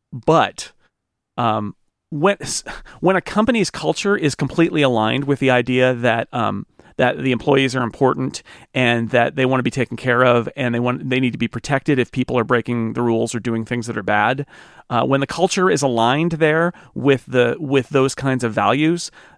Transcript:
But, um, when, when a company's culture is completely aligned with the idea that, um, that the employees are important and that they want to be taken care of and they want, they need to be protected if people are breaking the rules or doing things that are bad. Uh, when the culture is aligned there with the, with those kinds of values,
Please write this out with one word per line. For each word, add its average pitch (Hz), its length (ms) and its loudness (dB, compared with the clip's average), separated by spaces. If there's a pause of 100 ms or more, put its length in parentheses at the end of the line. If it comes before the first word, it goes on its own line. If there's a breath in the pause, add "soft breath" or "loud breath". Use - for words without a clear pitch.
(120)
But, 131 600 -2 (680)
um, 110 380 -2 (340)
when, 175 280 2 (640 loud breath)
when 190 140 4
a 175 60 0
company's 220 480 0
culture 180 460 -2
is 147 180 0
completely 160 480 0
aligned 123 440 2
with 139 140 -2
the 131 120 2
idea 127 420 2
that, 117 400 -2
um, 104 320 -4 (320 soft breath)
that 123 240 2
the 131 100 0
employees 135 440 0
are 127 80 -2
important 131 580 -2 (320 loud breath)
and 120 360 0
that 127 260 2
they 135 100 0
want 131 140 2
to 123 40 -2
be 123 80 -2
taken 120 260 -4
care 127 260 0
of 123 320 4
and 123 180 -2
they 117 60 -2
want, 127 300 -2
they 127 100 0
need 123 140 0
to - 40 -8
be 117 100 -2
protected 139 520 -2
if 117 120 -2
people 127 260 -2
are 117 60 2
breaking 117 500 -2
the 120 80 -4
rules 117 340 0
or 117 40 -4
doing 113 260 -4
things 120 220 -6
that 110 100 -6
are 101 60 -6
bad. 107 420 0 (440 loud breath)
Uh, 120 140 0
when 135 160 2
the 139 80 -2
culture 185 420 0
is 143 120 0
aligned 135 520 2
there 160 380 2 (220 loud breath)
with 135 320 2
the, 123 340 2
with 135 300 0
those 135 260 2
kinds 131 280 -2
of 113 100 0
values, 151 580 0 (260 loud breath)